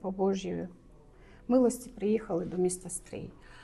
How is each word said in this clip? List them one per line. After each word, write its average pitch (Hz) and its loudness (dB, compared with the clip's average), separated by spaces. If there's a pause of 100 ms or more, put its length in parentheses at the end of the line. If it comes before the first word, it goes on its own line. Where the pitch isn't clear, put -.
по 190 -4
Божій 190 -2 (800)
милості 240 4
приїхали 202 0
до 170 -6
міста 180 0
Стрий. - -10 (320)